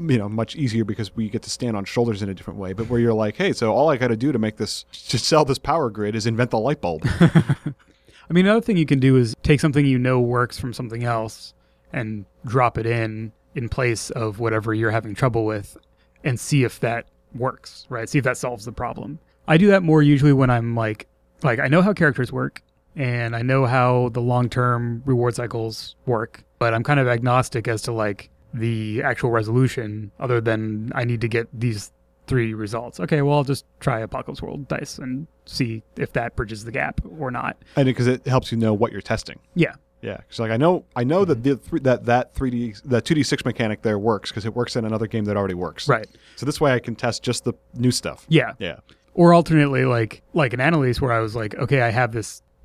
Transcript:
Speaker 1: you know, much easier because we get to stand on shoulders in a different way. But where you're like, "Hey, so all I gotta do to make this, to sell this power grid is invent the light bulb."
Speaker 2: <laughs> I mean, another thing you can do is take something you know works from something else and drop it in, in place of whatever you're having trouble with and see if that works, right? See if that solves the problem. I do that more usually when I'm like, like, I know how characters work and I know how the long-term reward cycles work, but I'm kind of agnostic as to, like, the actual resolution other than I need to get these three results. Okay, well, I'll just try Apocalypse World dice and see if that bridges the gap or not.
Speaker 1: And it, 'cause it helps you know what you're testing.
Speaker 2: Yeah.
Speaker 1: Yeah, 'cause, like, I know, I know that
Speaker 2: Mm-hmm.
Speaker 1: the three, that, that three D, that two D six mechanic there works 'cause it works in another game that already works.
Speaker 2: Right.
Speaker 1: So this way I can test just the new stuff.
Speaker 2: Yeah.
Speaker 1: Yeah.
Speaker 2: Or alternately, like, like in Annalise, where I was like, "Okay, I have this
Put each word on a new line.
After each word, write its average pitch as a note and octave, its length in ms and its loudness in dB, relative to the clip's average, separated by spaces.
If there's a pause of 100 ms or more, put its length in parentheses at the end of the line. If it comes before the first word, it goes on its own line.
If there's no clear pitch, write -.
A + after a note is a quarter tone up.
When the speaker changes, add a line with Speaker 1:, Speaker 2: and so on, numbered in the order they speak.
Speaker 1:
you B2 100 4
know, G2+ 100 -4
much A2 260 -4
easier A2+ 300 0
because G#2 320 -8
we A2 120 -4
get A2 140 -6
to - 80 -12
stand A#2 260 -4
on G2 80 -4
shoulders A#2 380 -2
in G2+ 60 -4
a F#2+ 60 -6
different - 260 -12
way. F#2 140 -6
But A2 140 -6
where A#2+ 120 0
you're A#2 120 4
like, G#2+ 260 0
"Hey, F#3 140 0
so A2 200 0
all C#3+ 180 4
I C#3 60 2
gotta A#2+ 200 0
do C3 140 0
to B2+ 80 0
make G#2+ 180 -2
this, - 280 -6 (240)
to A#2+ 100 -2
sell D3+ 260 4
this C3 140 -2
power C#3+ 320 0
grid G#2 240 -4
is A2 120 -2
invent A#2 260 0
the A2+ 80 0
light C#3 200 -2
bulb." E2 240 -4
Speaker 2:
<laughs> - 160 0 (1120)
I - 20 -6
mean, F3+ 140 4
another A3 140 4
thing A3+ 160 0
you D#3+ 100 2
can C3+ 140 2
do C3 160 6
is A#2 260 2
take D3+ 180 4
something D3 260 2
you C3 120 2
know B2+ 220 2
works A#2+ 380 0
from B2 140 -8
something A#2 300 -8
else A2+ 520 -4 (380)
and G#2+ 340 -8 (200)
drop A#2+ 320 2
it A2+ 80 -2
in, A2+ 460 -4 (220)
in A#2 140 -6
place A#2+ 420 -2
of A2 280 -4
whatever A2 360 0
you're A2 160 0
having G#2+ 240 -2
trouble A#2 320 0
with G#2+ 300 -6 (460)
and B2+ 160 -2
see C#3 260 0
if - 160 -4
that A#2 260 -4 (280)
works, - 540 -8
right? A2+ 200 -8
See D3+ 100 2
if B2 60 0
that B2+ 120 0
solves A#2+ 300 -8
the A2+ 60 -12
problem. B2+ 460 -10 (280)
I D#3 100 6
do G3+ 120 8
that F#3+ 140 6
more D#3 200 6
usually D3 320 6
when C3 160 4
I'm A#2 260 0
like, A2 320 -4 (340)
like, A#2+ 160 2
I C#3 100 0
know D#3+ 140 6
how G#3 120 4
characters B2+ 360 0
work C3 320 -6 (320)
and A#2+ 400 -2
I A#2 80 -4
know C3 220 2
how B2 460 4
the A#2+ 100 -4
long-term A#2+ 840 0
reward B2 280 2
cycles A2+ 720 -8
work, A#2 400 -2 (140)
but A#2 160 2
I'm A2+ 80 0
kind C#3+ 180 2
of B2+ 80 2
agnostic B2 600 0
as A2 140 -2
to, B2 100 -6
like, G#2+ 360 -4 (240)
the A2 500 -4
actual B2+ 280 -2
resolution A2+ 880 0
other B2 220 0
than A2 540 -2
I B2+ 100 -2
need A#2+ 160 -2
to A#2 80 -2
get A#2 200 -2 (100)
these A2 340 -4 (340)
three A#2 280 0
results. A2 460 -8
Okay, D#3 220 0
well, C#3+ 160 2
I'll C#3 60 2
just B2 200 -4 (160)
try A#2 200 -2
Apocalypse B2+ 420 -10
World D3 260 -10
dice - 300 -8
and C3 280 -8 (200)
see A2+ 360 -6 (140)
if - 180 -6
that A#2+ 220 -4
bridges G#2+ 280 -8
the A#2 80 -14
gap C3+ 280 -4 (180)
or C3+ 120 -6
not. - 260 -6 (200)
Speaker 1:
And C3+ 120 4
it, B2 60 2
'cause A#2+ 120 0
it B2+ 200 0
helps C3 240 0
you A#2 80 -2
know A2 160 4
what A2+ 180 2
you're G2+ 80 -10
testing. - 380 -6 (160)
Speaker 2:
Yeah. E3 200 0 (260)
Speaker 1:
Yeah, G#2 180 -10 (100)
'cause, - 100 -18
like, A2+ 120 -2
I A2+ 60 0
know, D#3+ 280 2 (120)
I B2 80 0
know F3 200 2
that D3 180 0
Speaker 2:
Mm-hmm. C3+ 80 2
Speaker 1:
the C3 60 2
three, - 240 -6
that, B2 260 2
that A#2+ 280 0
three C3+ 160 -2
D, A#2 240 -6 (120)
that A#2+ 180 0
two E3+ 100 2
D D3+ 80 4
six - 220 -2
mechanic A2 380 -4
there G#2+ 160 0
works G#2 340 -2
'cause G#2 120 -8
it A2 100 -6
works A#2+ 220 -4
in A#2 80 -2
another A2 220 -4
game G#2+ 200 -4
that G#2 100 -2
already G2 180 -2
works. F2 340 -8
Speaker 2:
Right. A2+ 180 0 (300)
Speaker 1:
So A#2+ 100 -8
this D3 140 -4
way C#3+ 120 4
I B2 60 2
can A2+ 180 -6
test A#2 260 -4
just - 220 -4
the A#2+ 80 -2 (220)
new B2 160 2
stuff. - 380 -4
Speaker 2:
Yeah. C3 300 2
Speaker 1:
Yeah. E2+ 200 -8 (360)
Speaker 2:
Or E3+ 200 8
alternately, D3 500 4
like, A#2+ 380 -2 (120)
like C3+ 200 0
in B2+ 60 -4
Annalise, C3+ 400 2
where B2 120 0
I A#2 60 2
was A2 160 -2
like, A2 220 -6
"Okay, C3 260 2
I A#2 80 2
have A#2 220 0
this - 300 -8 (220)